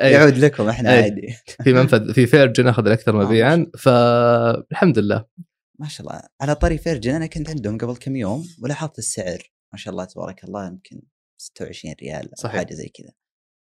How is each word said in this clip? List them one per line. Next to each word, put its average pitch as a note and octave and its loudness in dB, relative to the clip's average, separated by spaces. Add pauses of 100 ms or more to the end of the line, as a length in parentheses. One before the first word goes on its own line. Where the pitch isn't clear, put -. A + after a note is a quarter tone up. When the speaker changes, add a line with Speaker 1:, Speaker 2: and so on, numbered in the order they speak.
Speaker 1:
إيه. C3+ 4
Speaker 2:
يعود C#3 6
لكم، C3 2
إحنا A#2+ 0
Speaker 1:
إيه. A#2 6
Speaker 2:
عادي. G#2 -6 (280)
Speaker 1:
في C3 4
منفذ، B2+ 2
في B2+ 4
فيرجن B2+ 4
أخذ A#2 2
الأكثر A2 2
Speaker 2:
آه، G#2+ 0
ما G2+ 2
Speaker 1:
مبيعًا، A2+ 2
Speaker 2:
شاء C#3+ 0
الله. A#2+ 2
Speaker 1:
فالحمد D3+ 0
لله. G#2 -2 (540)
Speaker 2:
ما D3+ -12
شاء - -18
الله. - -14 (200)
على D3 -2
طري D#3+ 0
فيرجن، C#3 -4
أنا D#3+ -4
كنت D#3 -10
عندهم A2+ -6
قبل A#2+ -8
كم C3+ -8
يوم B2+ -6 (160)
ولاحظت D3 -8
السعر، F#2 -8 (340)
ما G#2 -18
شاء G#2 -14
الله، F#2 -10
تبارك F2+ -14
الله، F#2+ -12
يمكن - -20 (360)
ستة - -18
وعشرين D#2+ -16
ريال C#2 -14
أو - -20
Speaker 1:
صحيح. G#2+ -12
Speaker 2:
حاجة F2 -8
زي D2+ -16
كذا. - -20 (640)